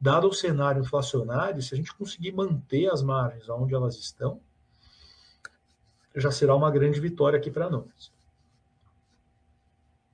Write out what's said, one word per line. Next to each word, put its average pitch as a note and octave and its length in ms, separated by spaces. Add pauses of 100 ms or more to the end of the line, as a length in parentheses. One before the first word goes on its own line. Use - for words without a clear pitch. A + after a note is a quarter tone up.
dado D#3 280
o F#3+ 40
cenário C#3+ 480
inflacionário, C3+ 840
se B2+ 120
a - 20
gente E3 180
conseguir F#3+ 380
manter F3+ 580
as C#3+ 120
margens B2+ 480
onde B2+ 240
elas B2 220
estão, - 440 (1800)
já C3+ 140
será C#3 260
uma D3+ 140
grande C#3+ 280
vitória D3 400
aqui C#3+ 120
pra E3+ 180
nós. - 420 (2000)